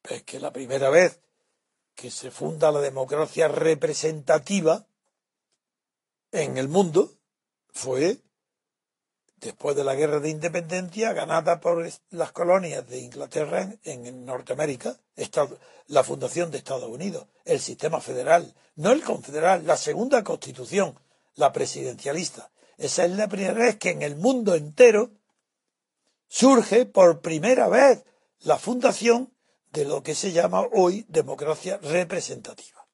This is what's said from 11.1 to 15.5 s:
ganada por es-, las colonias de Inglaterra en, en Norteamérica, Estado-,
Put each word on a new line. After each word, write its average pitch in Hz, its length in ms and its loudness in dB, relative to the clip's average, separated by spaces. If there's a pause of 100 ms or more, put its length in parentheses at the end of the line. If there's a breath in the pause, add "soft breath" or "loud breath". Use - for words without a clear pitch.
ganada 165 480 -2
por 170 260 -2
es-, - 240 -14
las 160 220 -6
colonias 170 560 0
de 123 120 -12
Inglaterra 151 720 -6 (140)
en, 120 220 -14
en 127 200 -16
Norteamérica, 131 720 -6 (220)
Estado-, - 420 -4 (280 soft breath)